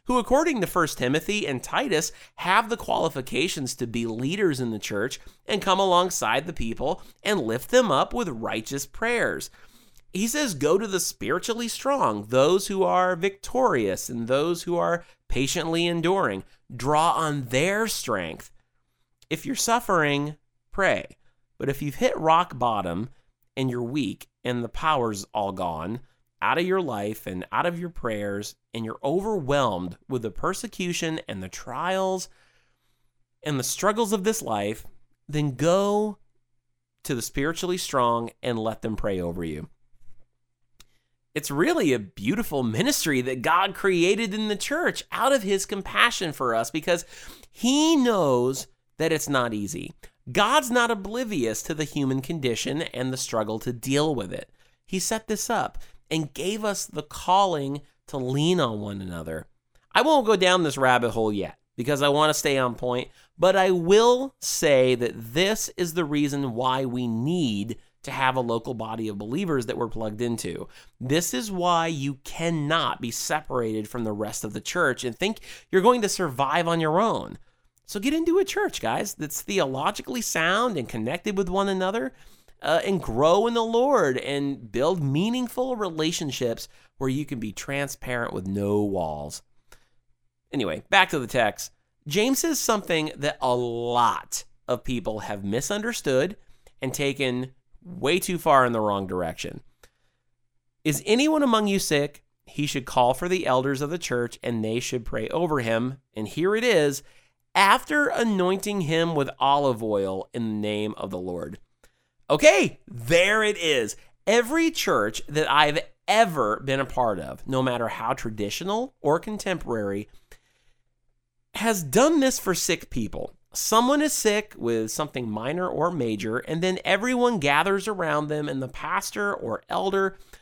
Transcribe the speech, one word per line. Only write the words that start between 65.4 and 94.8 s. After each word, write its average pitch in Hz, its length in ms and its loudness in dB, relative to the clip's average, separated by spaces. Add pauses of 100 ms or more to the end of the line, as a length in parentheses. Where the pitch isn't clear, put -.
is 170 180 -2
the 175 100 2
reason 143 480 0
why 131 320 0
we 123 240 -2
need 113 720 0 (240)
to - 80 -10
have 131 260 0
a 131 40 2
local 117 340 -2
body 110 340 -6
of 101 100 -6
believers 135 480 -2
that 123 120 -4
we're 120 100 -2
plugged 110 320 -6
into. 117 480 -4 (320)
This 143 320 0
is 240 180 -4
why 175 360 2
you 139 360 -4
cannot 160 800 -2
be 117 100 -4
separated 117 800 -2
from 120 160 -4
the 107 80 -2
rest 104 320 -6
of 107 80 -6
the 104 80 -8
church 143 440 0
and 117 140 -6
think 202 220 -2 (320)
you're 185 100 6
going 240 200 6
to 202 60 0
survive 151 600 0
on 165 120 2
your 160 200 4
own. 123 380 -2 (480)
So - 120 -10
get 269 160 0
into 330 240 2
a 381 60 4
church, 392 360 -2
guys, 156 340 -2
that's 151 260 -8
theologically 175 800 -2
sound 196 560 0
and 117 120 -4
connected 151 480 -4
with 190 120 0
one 196 200 2
another, 196 460 -2 (480)
uh, 160 200 4
and 190 200 0
grow 160 440 4
in 240 60 2
the 233 100 2
Lord 226 540 4
and 139 560 -4
build 151 300 2
meaningful 240 720 0
relationships 156 920 -2 (300)
where 135 140 -2
you 139 160 -2
can 131 120 -8
be 104 140 -8
transparent 131 800 -6
with 92 140 -6
no 101 360 0
walls. 78 600 -4 (1080)
Anyway, 104 380 -2
back 190 220 6
to 160 80 0
the 123 80 -2
text. 110 460 0 (340)
James 214 320 2
says 330 200 0
something 180 580 0
that 143 260 -2
a 127 120 2
lot 120 920 0 (220)
of 123 160 -2